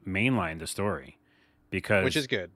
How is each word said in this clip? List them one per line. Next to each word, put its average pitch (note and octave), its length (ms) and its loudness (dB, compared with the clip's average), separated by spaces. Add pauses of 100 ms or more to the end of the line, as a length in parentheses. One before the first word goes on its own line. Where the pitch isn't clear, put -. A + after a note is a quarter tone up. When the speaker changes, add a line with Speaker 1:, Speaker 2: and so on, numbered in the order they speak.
Speaker 1:
mainline F#2+ 520 2
the E2 80 -8
story - 500 -4 (540)
because F#2+ 340 2
Speaker 2:
Which B2+ 100 2
is D3 100 0
good, F#2 300 -4